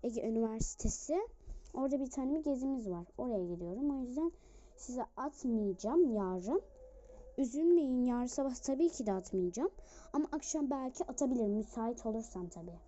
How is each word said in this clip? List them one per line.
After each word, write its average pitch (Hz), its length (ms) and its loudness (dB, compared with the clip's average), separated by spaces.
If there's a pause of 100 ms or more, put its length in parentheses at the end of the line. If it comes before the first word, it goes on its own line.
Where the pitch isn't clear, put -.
Ege 233 180 -2
Üniversitesi. 226 1040 0 (460)
Orada 269 260 2
bir 262 100 -2
tane 269 300 0
bir 320 40 -4
gezimiz 269 460 0
var. 175 160 -4 (120)
Oraya 220 280 0
gidiyorum. 180 540 -2
O - 20 -2
yüzden 269 300 0 (460)
size 247 280 -6 (120)
atmayacağım 233 1000 2
yarın. 196 460 0 (760)
Üzülmeyin, 269 680 4
yarın 240 200 2
sabah 262 300 0
tabii 269 340 2
ki 262 160 -4
de 202 80 2
atmayacağım. 190 580 0 (420)
Ama 302 180 2
akşam 294 380 -2
belki 262 340 -2
atabilirim. 247 480 2
Müsait 226 540 -2
olursam 220 420 -4
tabii. 170 400 -12